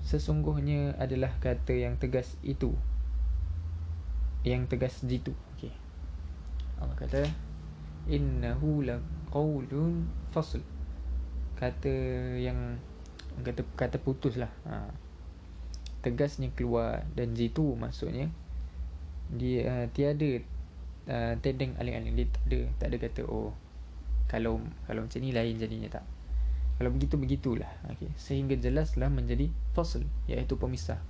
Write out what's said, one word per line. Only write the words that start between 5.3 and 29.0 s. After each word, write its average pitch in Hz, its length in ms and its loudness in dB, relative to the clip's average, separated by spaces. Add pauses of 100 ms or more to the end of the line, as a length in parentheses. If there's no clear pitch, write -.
Okey. 113 160 -8 (1040)
Allah 139 160 0
kata, 135 320 2 (800)
"Innahu 143 800 2
la" 120 160 0 (320)
Qaulun 151 720 2 (240)
fasl. - 320 0 (960)
Kata 127 320 0 (480)
yang, 123 400 -2 (640)
kata, 123 320 -2
kata 127 240 0
putus 131 400 0
lah. 117 120 -2 (200)
Ha. 107 160 -4 (1200)
Tegasnya 131 480 0
keluar. 117 480 2 (160)
Dan 117 160 0
jitu 120 400 2
maksudnya, 123 560 -2 (960)
dia, 123 400 2
uh, 123 240 2
tiada, 143 480 2 (720)
uh, 117 320 2
tedeng 131 400 0
aling-aling. 117 320 0
Dia 120 160 6
tak - 160 2
ada, 127 140 4 (180)
tak - 80 0
ada 123 160 2
kata, 117 240 -2
"Oh, 110 240 -2 (800)
kalau, 113 320 2 (240)
kalau 113 160 0
macam 117 160 -4
ni 127 160 0
lain 113 240 4
jadinya," 110 400 -4
tak. - 80 -8 (720)
Kalau 123 160 4
begitu, 143 240 4
begitulah. 131 520 2 (200)
Okey. - 240 -6
Sehingga 135 400 0
jelaslah 135 560 4